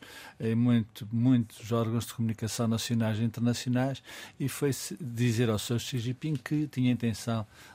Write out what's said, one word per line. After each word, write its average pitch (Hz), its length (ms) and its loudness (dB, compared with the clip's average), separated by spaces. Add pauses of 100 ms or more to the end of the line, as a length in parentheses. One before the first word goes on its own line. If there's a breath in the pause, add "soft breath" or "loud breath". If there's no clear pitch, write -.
(380 loud breath)
em 113 160 0
muito, 117 560 2
muitos 117 640 2
órgãos 113 340 2
de - 60 -12
comunicação 113 560 -2
nacionais 113 500 0
e 113 60 0
internacionais, 120 800 0 (360 loud breath)
e 143 100 -2
foi-se - 520 -2
dizer 120 480 2
ao 107 100 2
seu 120 200 -2
Xi 127 200 -4
Jinping 127 380 -4
que 151 300 -2
tinha 127 260 2
intenção 113 540 -2 (280 loud breath)